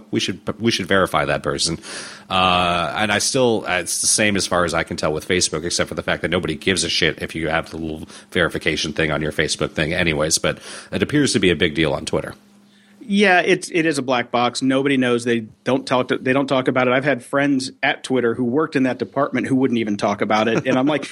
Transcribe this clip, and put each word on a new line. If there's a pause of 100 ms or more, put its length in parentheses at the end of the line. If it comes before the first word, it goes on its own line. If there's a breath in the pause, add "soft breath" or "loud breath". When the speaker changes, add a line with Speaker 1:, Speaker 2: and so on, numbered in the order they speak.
(120)
Speaker 1:
we
should, (200)
we
should
verify
that
person." (500 loud breath)
Uh,
and
I
still,
uh,
it's
the
same
as
far
as
I
can
tell
with
Facebook,
except
for
the
fact
that
nobody
gives
a
shit
if
you
have
the
little (220 loud breath)
verification
thing
on
your
Facebook
thing
anyways,
but (320 loud breath)
it
appears
to
be
a
big
deal
on
Twitter. (760 soft breath)
Speaker 2:
Yeah,
it's,
it
is
a
black
box.
Nobody
knows.
They (240)
don't
talk
to,
they
don't
talk
about
it.
I've
had
friends (120)
at
Twitter
who
worked
in
that
department
who
wouldn't
even
talk
about
it.
And
I'm
like,